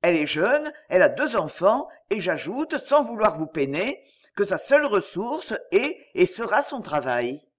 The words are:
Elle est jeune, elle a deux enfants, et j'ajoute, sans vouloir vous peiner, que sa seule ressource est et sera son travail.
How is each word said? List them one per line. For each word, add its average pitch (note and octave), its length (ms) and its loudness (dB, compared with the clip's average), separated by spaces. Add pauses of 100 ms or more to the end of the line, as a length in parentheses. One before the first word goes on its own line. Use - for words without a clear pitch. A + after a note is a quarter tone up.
Elle F3 120 4
est D3+ 140 0
jeune, B3+ 440 0 (160)
elle F#3 140 4
a - 60 6
deux C4 260 -2
enfants, G3+ 540 0 (220)
et A3 100 -2
j'ajoute, F#3 580 -4
sans - 240 2
vouloir G#3+ 340 0
vous D#3 120 -4
peiner, D#3 520 -2 (360)
que G3+ 80 2
sa F#3+ 140 -2
seule C#4+ 260 4
ressource A#3 720 -2 (180)
est C4 240 2 (180)
et F3+ 120 4
sera A3 360 -2
son C#4 200 -6
travail. C3 600 -2 (160)